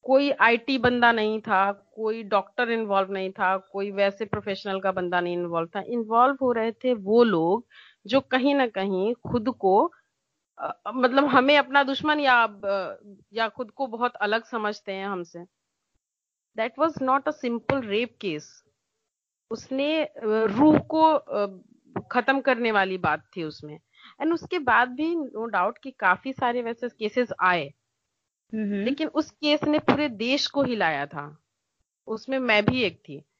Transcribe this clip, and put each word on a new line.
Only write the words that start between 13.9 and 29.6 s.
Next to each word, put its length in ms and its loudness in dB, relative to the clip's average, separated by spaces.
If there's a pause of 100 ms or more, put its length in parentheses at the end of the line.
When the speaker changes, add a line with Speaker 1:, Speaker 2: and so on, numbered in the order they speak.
Speaker 1:
अलग 280 -2
समझते 480 -6
हैं 160 -8
हमसे। 320 -8 (1200)
That 200 -2
was 240 0
not 200 0
a 100 -2 (120)
simple 360 -2
rape 440 -4
case। 200 -6 (1040)
उसने, 520 -2
अ, 220 -8
रूह 540 4
को, 240 0
अ, 560 2 (520)
खत्म 280 2
करने 320 0
वाली 260 2
बात 260 0 (140)
थी 60 -6
उसमें। 360 -12 (440)
And 100 0
उसके 260 -6
बाद 300 4
भी 260 -4
no 340 -6
doubt 240 0 (100)
कि 80 -12
काफी 420 0
सारे 280 -2
वैसे 280 -8
केसेस 400 -4 (120)
आए, 320 2 (800)
Speaker 2:
हम्म। 200 -4
Speaker 1:
लेकिन 340 -2
उस 240 -4
केस 320 0